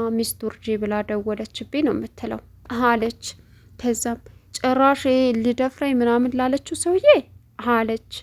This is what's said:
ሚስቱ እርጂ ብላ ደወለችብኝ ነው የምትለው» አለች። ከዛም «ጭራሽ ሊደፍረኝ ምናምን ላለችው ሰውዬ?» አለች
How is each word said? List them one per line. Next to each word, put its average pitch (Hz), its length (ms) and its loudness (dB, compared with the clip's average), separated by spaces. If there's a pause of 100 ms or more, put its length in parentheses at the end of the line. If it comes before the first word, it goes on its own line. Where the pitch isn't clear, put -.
ሚስቱ 226 360 -4
እርጂ 220 320 -6
ብላ 208 160 -4 (100)
ደወለችብኝ 214 800 -4
ነው 247 100 2
የምትለው» 226 480 -8 (400)
አለች። 233 420 0 (540)
ከዛም 233 420 -4 (340)
«ጭራሽ 269 480 2 (340)
ሊደፍረኝ 254 600 -2
ምናምን 240 400 2
ላለችው 262 420 -2
ሰውዬ?» 370 300 0 (640)
አለች 226 420 0 (120)